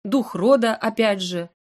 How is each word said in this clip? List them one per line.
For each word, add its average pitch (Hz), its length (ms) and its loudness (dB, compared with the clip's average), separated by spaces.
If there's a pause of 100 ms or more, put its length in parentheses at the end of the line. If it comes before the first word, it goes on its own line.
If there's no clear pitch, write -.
дух 220 300 -2
рода, 226 400 2
опять 214 460 0
же, 180 300 -8 (240)